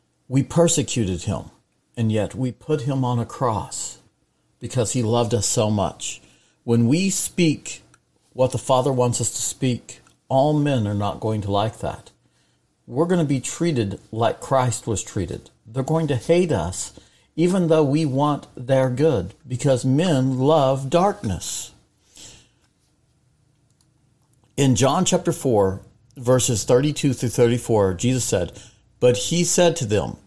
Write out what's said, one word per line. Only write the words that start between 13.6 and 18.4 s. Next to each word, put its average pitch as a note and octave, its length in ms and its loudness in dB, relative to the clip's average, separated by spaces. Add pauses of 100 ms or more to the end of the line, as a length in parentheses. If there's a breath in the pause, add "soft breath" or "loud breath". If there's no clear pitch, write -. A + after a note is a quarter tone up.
like A2+ 300 -2
Christ B2+ 440 0
was A2 160 -2
treated. - 480 -8 (160)
They're A#2+ 180 -8
going D#3 240 -2
to C3+ 100 0
hate E3+ 340 0
us, F2+ 400 -4 (460 soft breath)
even F3 300 2
though D#3 160 6
we D3 220 2
want C#3+ 420 0 (100)